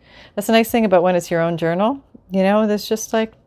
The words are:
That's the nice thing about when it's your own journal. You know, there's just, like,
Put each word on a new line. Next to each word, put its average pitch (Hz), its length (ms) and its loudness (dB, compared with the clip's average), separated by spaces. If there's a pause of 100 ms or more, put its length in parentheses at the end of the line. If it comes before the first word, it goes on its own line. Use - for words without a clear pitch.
(340)
That's 202 120 -8
the 226 60 0
nice 226 180 2
thing 233 140 2
about 185 180 2
when 180 140 2
it's 175 140 -4
your 170 100 0
own 170 160 -2
journal. 180 480 -2 (260)
You 190 120 0
know, 208 240 2
there's 208 200 -2
just, 220 260 -6
like, 220 200 -2 (140)